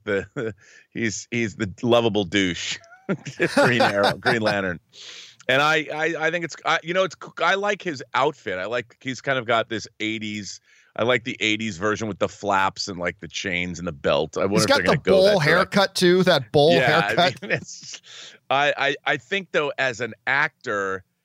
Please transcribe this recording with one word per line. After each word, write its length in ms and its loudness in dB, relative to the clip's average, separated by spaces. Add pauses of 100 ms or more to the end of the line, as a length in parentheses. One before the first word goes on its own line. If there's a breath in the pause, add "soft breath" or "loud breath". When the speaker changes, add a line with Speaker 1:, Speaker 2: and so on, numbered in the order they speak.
Speaker 1:
the, 500 -4 (180)
<laughs> 180 -20
he's, 420 -4
he's 240 -2
the 120 -4 (140)
lovable 400 2
douche, 560 -2 (300)
<laughs> 480 -4
Green 260 4
Arrow, 340 2
Green 260 0
Lantern. 360 -2 (680 loud breath)
And 120 4
I, 320 2
I, 280 -2
I 100 0
think 140 -4
it's, 100 -10 (100)
I, 200 2
you 100 -6
know, 80 2
it's, 140 -2 (260)
I 140 2
like 260 -4
his 180 -6 (140)
outfit. 460 -2
I 60 -6
like, 340 -6
he's 200 -8
kind 200 -2
of 60 -10
got 220 2
this 200 -6 (100)
eighties, 640 -6 (340 soft breath)
I 80 -2
like 220 0
the 160 -6
eighties 380 -2
version 280 -2
with 140 -6
the 80 0
flaps 580 -2
and, 100 -8
like, 220 -6
the 80 -14
chains 540 -6
and 80 -6
the 40 -6
belt. 440 0
I 60 0
wonder 120 0
Speaker 2:
He's 80 4
Speaker 1:
if 60 0
they're 80 4
Speaker 2:
got 80 0
Speaker 1:
gonna 140 2
Speaker 2:
the 40 -6
Speaker 1:
go 220 6
that 80 6
Speaker 2:
bowl 80 2
Speaker 1:
direct- 340 2
Speaker 2:
haircut 220 2
too, 260 4
that 300 2
bowl 220 6
Speaker 1:
Yeah, 240 4
I 100 4
Speaker 2:
haircut. 340 2
Speaker 1:
mean, 80 -8
<laughs> 40 2
it's, 460 -10 (500 loud breath)
I, 260 4
I, 280 0
I 120 0
think 340 -6
though, 280 0
as 220 -2
an 140 -6 (140)
actor, 760 -2 (220)